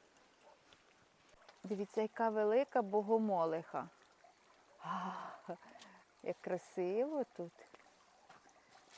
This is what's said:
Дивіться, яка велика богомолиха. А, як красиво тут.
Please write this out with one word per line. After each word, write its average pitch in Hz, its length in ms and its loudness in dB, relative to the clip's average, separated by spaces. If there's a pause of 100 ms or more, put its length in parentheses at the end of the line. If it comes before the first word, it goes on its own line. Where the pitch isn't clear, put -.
(1700)
Дивіться, 202 340 0
яка 226 280 0
велика 220 520 4
богомолиха. 190 1080 2 (960)
А, 180 280 -4 (1120)
як - 180 -4
красиво 202 840 -2 (140)
тут. 170 140 -8 (1500)